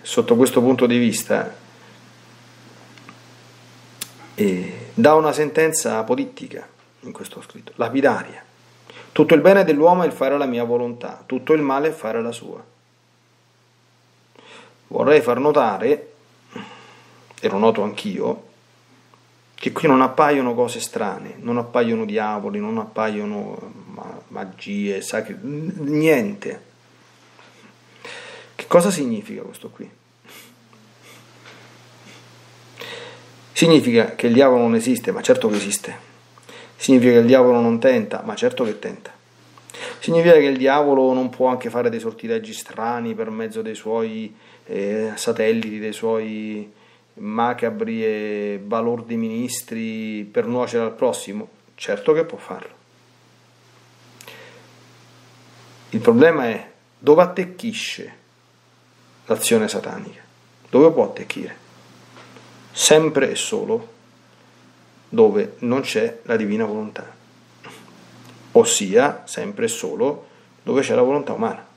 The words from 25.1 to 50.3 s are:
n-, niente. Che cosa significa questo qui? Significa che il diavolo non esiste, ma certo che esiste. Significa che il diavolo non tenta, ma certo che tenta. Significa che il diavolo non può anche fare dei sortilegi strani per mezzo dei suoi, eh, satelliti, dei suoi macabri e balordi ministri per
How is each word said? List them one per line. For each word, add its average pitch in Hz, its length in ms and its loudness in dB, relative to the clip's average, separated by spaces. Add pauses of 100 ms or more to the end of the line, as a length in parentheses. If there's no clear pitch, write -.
n-, 151 380 -8
niente. 147 840 0 (1900)
Che - 120 -14
cosa 175 220 4
significa 113 520 -6
questo - 280 -20
qui? 107 200 -20 (3500)
Significa 123 640 4
che - 120 -2
il 117 60 4
diavolo 127 280 6
non 117 140 2
esiste, 117 360 -2
ma 92 100 -6
certo - 280 2
che 104 80 0
esiste. - 500 -8 (720)
Significa 127 340 6
che 120 60 8
il 117 80 8
diavolo 123 340 6
non 117 220 2
tenta, 113 420 2
ma 107 120 -8
certo 123 280 -2
che 107 160 -4
tenta. - 320 -14 (880)
Significa 165 360 6
che 147 100 8
il 139 100 2
diavolo 135 560 4
non 127 180 -2
può 127 200 0
anche 123 200 -4
fare 120 200 -2
dei 113 100 -6
sortilegi 113 540 -8
strani 117 600 -8
per 107 160 -8
mezzo 110 320 -10
dei 110 140 -10
suoi, 110 580 -6 (300)
eh, 101 520 -4
satelliti, 110 640 -2
dei 107 120 -8
suoi 107 880 -6 (420)
macabri 113 840 -4
e 104 600 -6
balordi 113 520 -4
ministri 113 1120 -8
per 113 160 -2